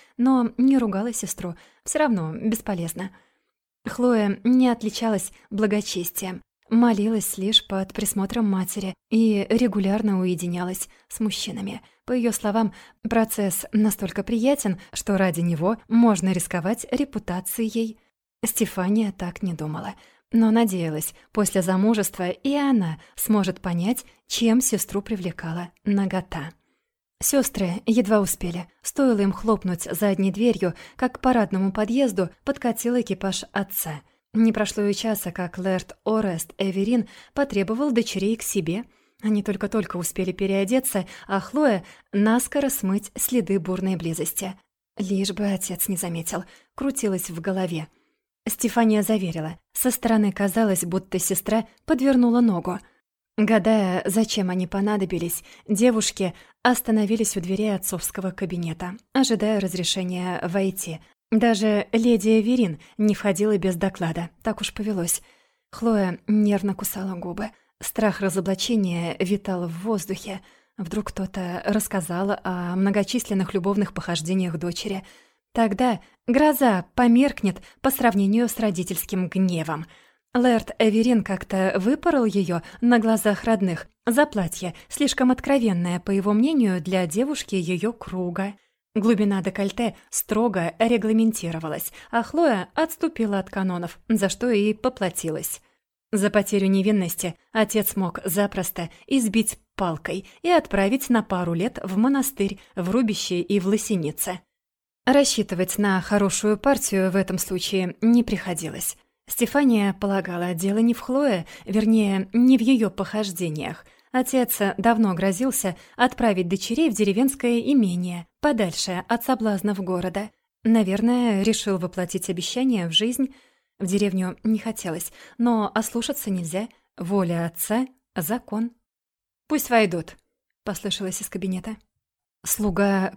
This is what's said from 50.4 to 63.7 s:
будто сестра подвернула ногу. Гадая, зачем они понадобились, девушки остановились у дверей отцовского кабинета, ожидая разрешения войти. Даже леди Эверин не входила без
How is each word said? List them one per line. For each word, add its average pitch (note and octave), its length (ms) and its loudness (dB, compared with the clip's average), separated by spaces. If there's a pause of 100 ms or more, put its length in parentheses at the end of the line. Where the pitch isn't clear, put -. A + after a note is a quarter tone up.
будто F#3 340 -4
сестра G#3+ 480 0 (200)
подвернула B3 560 4
ногу. F3+ 380 2 (580)
Гадая, G#3+ 680 2
зачем G3+ 440 0
они F3+ 180 -2
понадобились, G3 760 -2 (240)
девушки G#3+ 640 2 (280)
остановились A3 760 2
у F#3+ 60 -6
дверей G3 320 -2
отцовского F#3 580 -6
кабинета, F3+ 640 -6 (180)
ожидая A3 460 2
разрешения F3+ 840 -4
войти. F#3+ 560 -4 (320)
Даже G#3+ 640 2
леди A3 480 4
Эверин A3 380 0 (180)
не G#3 180 4
входила G#3 420 0
без F#3 180 0